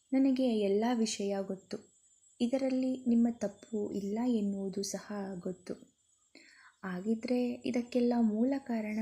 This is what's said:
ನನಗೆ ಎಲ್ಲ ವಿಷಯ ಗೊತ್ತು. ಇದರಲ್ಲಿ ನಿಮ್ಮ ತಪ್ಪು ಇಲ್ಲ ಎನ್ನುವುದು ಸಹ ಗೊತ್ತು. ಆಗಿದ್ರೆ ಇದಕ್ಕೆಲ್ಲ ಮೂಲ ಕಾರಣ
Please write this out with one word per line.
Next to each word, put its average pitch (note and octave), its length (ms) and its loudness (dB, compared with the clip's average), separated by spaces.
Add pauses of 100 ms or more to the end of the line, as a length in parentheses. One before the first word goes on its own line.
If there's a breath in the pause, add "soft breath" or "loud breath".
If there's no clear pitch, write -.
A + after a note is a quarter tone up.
(120)
ನನಗೆ C4 460 4
ಎಲ್ಲ G3+ 260 2 (100)
ವಿಷಯ G3+ 460 0
ಗೊತ್ತು. - 540 -10 (460)
ಇದರಲ್ಲಿ C4 640 0
ನಿಮ್ಮ A#3 240 6
ತಪ್ಪು G#3 600 -6
ಇಲ್ಲ G3+ 340 -2
ಎನ್ನುವುದು G3 560 0
ಸಹ G3+ 300 -8 (280)
ಗೊತ್ತು. - 580 -10 (840 loud breath)
ಆಗಿದ್ರೆ A3+ 680 -2
ಇದಕ್ಕೆಲ್ಲ A#3+ 680 0
ಮೂಲ A3+ 380 2
ಕಾರಣ A3 440 -4